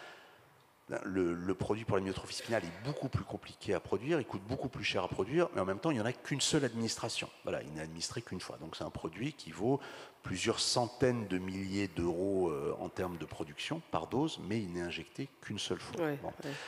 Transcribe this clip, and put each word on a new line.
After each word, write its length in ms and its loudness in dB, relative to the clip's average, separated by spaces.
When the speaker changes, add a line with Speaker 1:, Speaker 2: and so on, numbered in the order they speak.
Speaker 1:
Le, 280 4
le 220 0
produit 300 0
pour 100 2
l'amyotrophie 400 0
spinale 300 0
est 200 -8
beaucoup 220 -2
plus 160 0
compliqué 500 -4
à 60 4
produire, 400 0
il 60 0
coûte 180 -6
beaucoup 240 -2
plus 160 -6
cher 200 2
à 40 2
produire, 480 2
mais 60 4
en 40 2
même 140 2
temps, 120 4
il 40 4
n'y 60 4
en 40 2
a 60 2
qu'une 300 -2
seule 240 6
administration. 640 -2
Voilà, 200 0
il 100 -10
n'est 80 -4
administré 400 -4
qu'une 200 -6
fois. 180 -8
Donc 160 -8
c'est 80 -6
un 60 -4
produit 440 -4
qui 180 -12
vaut 280 4
plusieurs 360 2
centaines 680 4
de 100 2
milliers 500 0
d'euros, 640 2
euh, 300 0
en 100 -2
termes 280 -2
de 80 -6
production 560 -4
par 160 0
dose, 400 0
mais 120 2
il 140 -2
n'est 80 -2
injecté 480 -6
qu'une 160 -4
seule 220 0
fois. 220 -4
Speaker 2:
Ouais, 200 0
Speaker 1:
Bon. 60 -6
Speaker 2:
ouais, 240 -6